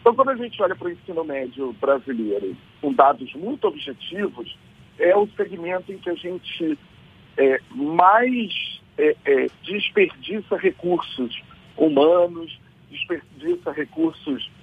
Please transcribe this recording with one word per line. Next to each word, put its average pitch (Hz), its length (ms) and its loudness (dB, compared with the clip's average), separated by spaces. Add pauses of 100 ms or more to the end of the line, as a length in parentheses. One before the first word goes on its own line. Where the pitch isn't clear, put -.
Então, 233 140 6
quando 262 160 2
a 262 60 -2
gente 233 260 -8
olha 185 120 0
pro 175 160 -8
ensino 175 320 -8
médio 135 560 -6
brasileiro 113 760 -2 (240)
com 143 120 -2
dados 135 420 4
muito 208 340 -4
objetivos, 156 880 -8 (420)
é 170 180 4
o 208 200 2
segmento 180 560 -6
em 190 60 -12
que - 100 -8
a 175 60 -2
gente, 170 640 -6 (580)
é, 135 240 4 (100)
mais, 185 1080 2 (160)
é, 151 180 2 (100)
é, 131 220 2 (160)
desperdiça 190 920 -2
recursos 175 880 -2 (340)
humanos, 165 840 2 (320)
desperdiça 160 840 -6
recursos 151 800 -4 (120)